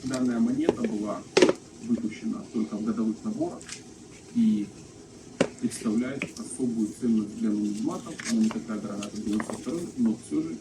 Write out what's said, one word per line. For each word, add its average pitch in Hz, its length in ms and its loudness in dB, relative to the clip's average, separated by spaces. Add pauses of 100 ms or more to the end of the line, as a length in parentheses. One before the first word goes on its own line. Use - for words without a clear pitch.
Данная 254 360 0
монета - 440 4
была 208 400 -2 (640)
выпущена - 560 -2 (100)
только 110 220 0
в 147 80 -2
годовых 113 400 0
наборах 320 380 -2 (720)
и 214 320 6 (920)
представляет 123 640 0 (160)
особую 113 480 -2 (140)
ценность 110 380 2
для 113 100 2
нумизматов. 104 640 -2 (160)
Она 113 140 4
не 110 60 6
такая 110 300 -4
дорогая, 101 300 -6
как 107 140 -8
девяносто 107 300 0
второй, 127 280 -4 (160)
но 113 180 4 (120)
все 160 160 0
же 160 180 -4